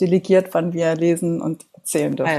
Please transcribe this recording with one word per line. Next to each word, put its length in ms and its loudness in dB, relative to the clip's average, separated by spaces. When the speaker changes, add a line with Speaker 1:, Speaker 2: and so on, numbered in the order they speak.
Speaker 1:
delegiert, 520 2
wann 200 -2
wir 240 0
lesen 440 0
und 320 -6
erzählen 420 -4
dürfen. 160 -2
Speaker 2:
Ah 80 0